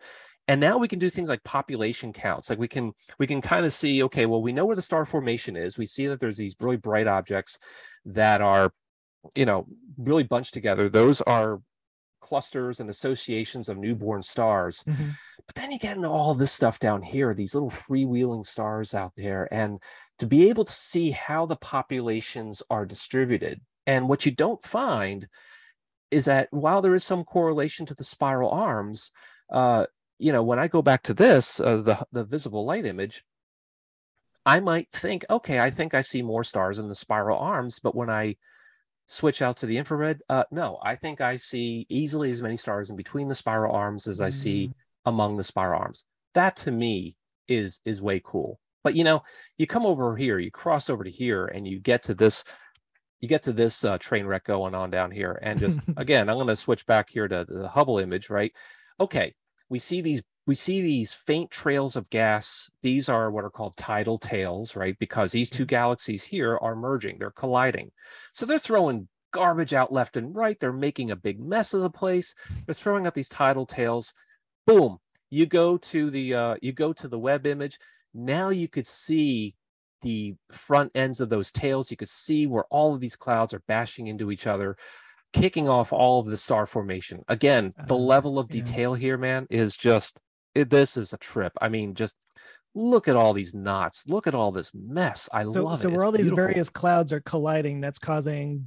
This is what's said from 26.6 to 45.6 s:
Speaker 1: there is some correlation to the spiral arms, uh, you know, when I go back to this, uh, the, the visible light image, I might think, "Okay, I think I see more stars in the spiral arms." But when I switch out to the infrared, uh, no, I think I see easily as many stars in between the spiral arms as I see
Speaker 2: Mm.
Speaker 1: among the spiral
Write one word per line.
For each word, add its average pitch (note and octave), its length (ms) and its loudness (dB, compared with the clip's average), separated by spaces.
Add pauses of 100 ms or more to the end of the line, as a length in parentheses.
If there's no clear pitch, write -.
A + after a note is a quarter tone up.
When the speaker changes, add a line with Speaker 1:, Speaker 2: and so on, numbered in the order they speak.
Speaker 1:
there F#3 120 6
is F#3 120 2
some F3+ 180 -2
correlation D#3 600 0
to C#3+ 80 -10
the C#3 100 -12
spiral C3 480 0
arms, A2 600 -4 (380)
uh, B2 360 4 (320)
you - 160 4
know, A#2 100 4
when A#2+ 160 2
I E3 80 2
go D#3+ 140 4
back C#3 220 6
to A#2 100 -2
this, F3 480 6
uh, A#2 160 4
the, G#2+ 340 2
the A#2+ 140 -4
visible G#2+ 400 -6
light F3+ 200 -4
image, G2 380 -8 (1200)
I D3 140 8
might E3+ 320 0
think, - 380 -6
"Okay, D#3+ 300 0
I B2 120 4
think D#3+ 220 -4
I C3+ 80 2
see C3 200 -4
more A2+ 220 -2
stars G2 360 -2
in G#2+ 80 -8
the G2+ 80 -8
spiral G#2+ 440 0
arms." C#3 400 -4
But - 160 -2
when A#2+ 140 -4
I G#2+ 260 -2 (720)
switch - 340 0
out B2+ 160 0
to - 80 -8
the A2+ 120 -2
infrared, D3+ 520 -2
uh, C3 220 4
no, A#2 320 -6
I A2+ 120 -2
think D3+ 260 -10
I B2+ 140 0
see A#2+ 540 -6
easily D3 420 -2
as A#2 100 -6
many A2+ 160 -4
stars G#2 320 -6
in G#2+ 60 -12
between C#3 320 -8
the C#3 80 -2
spiral A2 400 0
arms G#2 320 -4
as G2+ 140 -4
I F#2+ 80 0
see G2+ 380 -2
Speaker 2:
Mm. C3 60 -10 (320)
Speaker 1:
among G#2+ 320 0
the G2 60 -2
spiral F#2 380 0